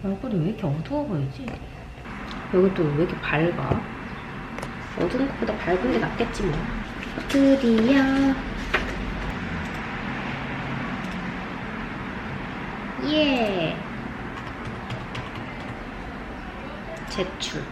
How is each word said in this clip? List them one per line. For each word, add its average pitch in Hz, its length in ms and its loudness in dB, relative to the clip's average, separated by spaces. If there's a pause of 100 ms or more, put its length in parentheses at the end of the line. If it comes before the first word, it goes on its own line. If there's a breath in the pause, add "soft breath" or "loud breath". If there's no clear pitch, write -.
얼굴이 196 340 0
왜 151 120 4
이렇게 - 160 -4
어두워 208 380 0
보이지? 175 400 -2 (1080)
여기 190 200 8
또 180 100 2
왜 147 200 4
이렇게 185 160 0
밝아? 156 640 2 (1160)
어두운 247 280 2
것보다 214 300 0
밝은 185 340 2
게 - 60 4
낫겠지 - 460 0
뭐. 160 140 2 (720)
드디어. 269 720 8 (4000)
예. 247 680 4 (3500)
제출. - 480 -2 (100)